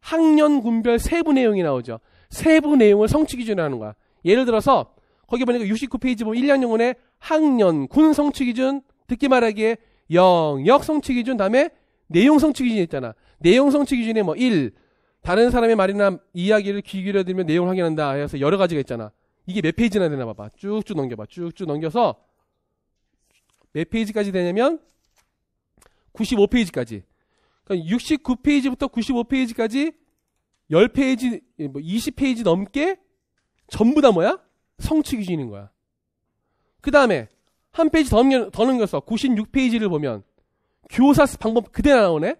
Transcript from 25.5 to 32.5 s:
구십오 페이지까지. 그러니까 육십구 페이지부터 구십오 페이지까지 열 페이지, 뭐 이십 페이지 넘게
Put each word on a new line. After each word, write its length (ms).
구십오 360
페이지까지. 540
그러니까 240
육십구 480
페이지부터 500
구십오 380
페이지까지 680
열 180
페이지, 520
뭐 220
이십 360
페이지 280
넘게 540